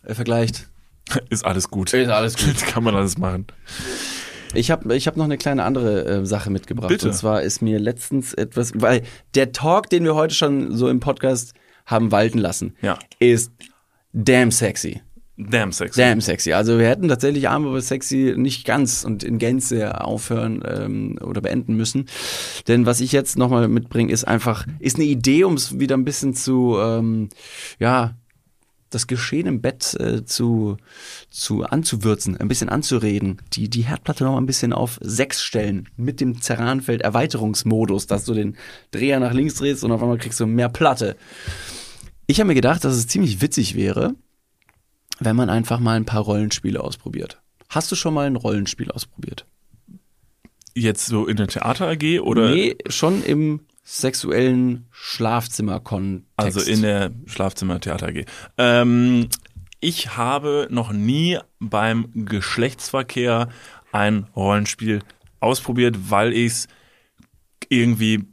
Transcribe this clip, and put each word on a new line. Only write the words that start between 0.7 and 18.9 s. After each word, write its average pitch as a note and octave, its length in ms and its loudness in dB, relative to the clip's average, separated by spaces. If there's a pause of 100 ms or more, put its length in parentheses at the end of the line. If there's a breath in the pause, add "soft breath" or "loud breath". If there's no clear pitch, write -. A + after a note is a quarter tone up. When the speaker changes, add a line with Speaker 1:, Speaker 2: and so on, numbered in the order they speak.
Speaker 2:
Ist - 160 -4
alles F#2 240 0
gut. F#2+ 240 -2
Speaker 1:
Ist B2+ 160 4
alles A2+ 280 2
gut. C#3 200 2
Speaker 2:
<laughs> - 100 -2
Kann A#2 160 0
man G#2+ 120 2
alles F#2+ 220 0
machen. F#2 280 -2 (1080 loud breath)
Speaker 1:
Ich A#2+ 180 0
hab, D#3+ 200 0
ich C3 160 2
hab D#3 100 -2
noch D#3 80 2
eine C#3+ 120 0
kleine C3+ 260 0
andere, A2+ 420 2
äh, F#2+ 200 0
Sache G2+ 240 -2
mitgebracht. F#2+ 400 -4
Speaker 2:
Bitte. G#3 200 -2
Speaker 1:
Und G2+ 40 -2
zwar G#2+ 280 0
ist F#2 200 -4
mir A2 180 0
letztens A#2+ 540 -4
etwas, A#2 420 -4
weil A#2 280 2 (320 loud breath)
der C3+ 160 2
Talk, F3+ 380 0
den F3 160 2
wir D#3 100 2
heute D#3 200 2
schon C#3 400 0
so B2 140 2
im B2+ 100 2
Podcast C3 540 -2 (320 soft breath)
haben A2+ 260 2
walten A2 280 4
lassen, F2+ 420 -2
Speaker 2:
Ja. G2 160 0 (220)
Speaker 1:
ist A#2+ 320 6 (600 soft breath)
damn B2 380 6
sexy. - 500 -2 (380)
Speaker 2:
Damn G#2 320 0
sexy. - 300 -2
Speaker 1:
Damn A#2 200 6
sexy. E2 320 0
Also A2+ 260 4
wir A2+ 80 6
hätten F3 220 2
tatsächlich C3+ 380 2
Arm D3 200 0
aber C3 140 -2
sexy C3+ 540 0
nicht C3 300 -2
ganz B2+ 380 0